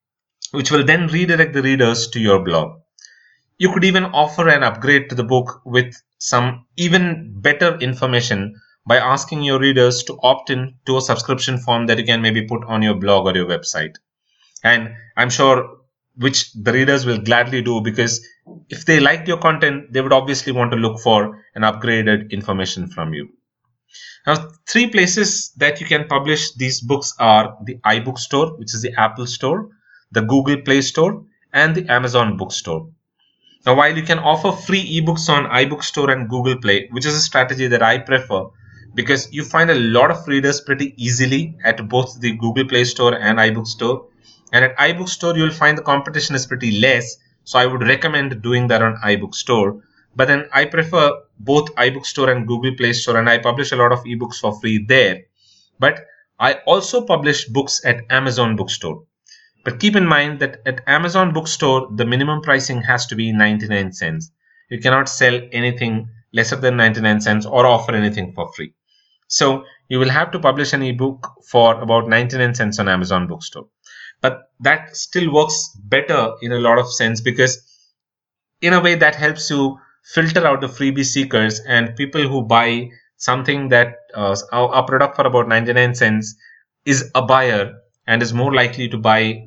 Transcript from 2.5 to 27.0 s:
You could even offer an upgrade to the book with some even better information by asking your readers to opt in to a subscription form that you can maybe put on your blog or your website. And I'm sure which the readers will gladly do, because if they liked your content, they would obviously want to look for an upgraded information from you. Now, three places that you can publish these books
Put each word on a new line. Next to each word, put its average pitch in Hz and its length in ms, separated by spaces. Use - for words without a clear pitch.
You 185 120
could 180 140
even 185 200
offer 160 440
an 143 140
upgrade 127 460
to 127 60
the 123 80
book 123 400
with 123 320
some 123 480
even 170 580
better 147 440
information 120 760
by 123 120
asking 139 460
your 135 160
readers 127 440
to - 180
opt 131 280
in 131 240
to 131 120
a 127 40
subscription 127 580
form 117 260
that 113 120
you 113 80
can 117 160
maybe 110 240
put 113 200
on 113 160
your 104 140
blog 95 300
or 92 120
your 90 80
website. 82 500
And 117 240
I'm 123 140
sure 131 480
which 135 360
the 113 220
readers 135 320
will 113 140
gladly 120 420
do, 117 180
because 113 400
if - 160
they 156 140
liked 151 260
your 170 120
content, 147 560
they 131 80
would 135 100
obviously 135 400
want 120 200
to 117 60
look 113 220
for 107 400
an 113 60
upgraded 110 720
information 95 580
from 80 240
you. 71 160
Now, 156 220
three 240 220
places 196 680
that 147 220
you 165 60
can 151 240
publish 147 460
these 127 260
books - 380